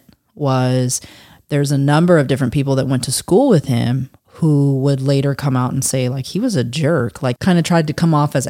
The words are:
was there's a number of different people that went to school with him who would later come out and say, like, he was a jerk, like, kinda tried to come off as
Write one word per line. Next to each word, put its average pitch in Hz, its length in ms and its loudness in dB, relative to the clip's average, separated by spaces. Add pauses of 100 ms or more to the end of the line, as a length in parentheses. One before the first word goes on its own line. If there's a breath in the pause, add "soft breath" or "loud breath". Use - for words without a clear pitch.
(340)
was 127 680 -2 (480 loud breath)
there's 143 220 0
a 143 60 0
number 156 400 4
of 135 100 2
different 135 260 -2
people 139 220 0
that 123 120 0
went 127 160 -2
to 135 80 -6
school 247 380 2
with 165 160 2
him 123 440 -2 (260)
who 143 440 2
would 139 220 0
later 139 340 0
come 131 220 -2
out 127 160 -2
and 131 100 -2
say, 127 240 -2
like, 127 200 -6
he 180 120 -6
was 233 160 -2
a 123 80 0
jerk, 131 580 -2
like, 127 180 -2
kinda 175 220 2
tried 165 260 0
to 151 60 -4
come 165 200 2
off 147 220 2
as 139 140 -2